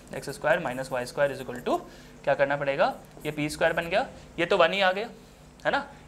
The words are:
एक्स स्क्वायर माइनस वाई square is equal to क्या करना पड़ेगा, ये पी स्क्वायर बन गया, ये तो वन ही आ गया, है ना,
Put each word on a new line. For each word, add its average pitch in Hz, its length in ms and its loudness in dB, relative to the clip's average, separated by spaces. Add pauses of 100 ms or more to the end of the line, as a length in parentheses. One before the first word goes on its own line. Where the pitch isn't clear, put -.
(180)
एक्स 131 120 -8
स्क्वायर 151 300 2
माइनस 131 320 -6
वाई 123 140 -2
square 143 300 0
is 131 80 -8
equal 123 160 -10
to 311 200 0 (440)
क्या 139 100 4
करना 139 240 2
पड़ेगा, 143 360 2 (320)
ये 151 60 -4
पी 151 180 -2
स्क्वायर 165 240 2
बन 170 160 -2
गया, 190 180 0 (320)
ये 170 60 2
तो 190 120 4
वन 170 160 6
ही 196 80 0
आ 185 100 4
गया, 202 180 -2 (560)
है 147 60 2
ना, - 140 0 (220)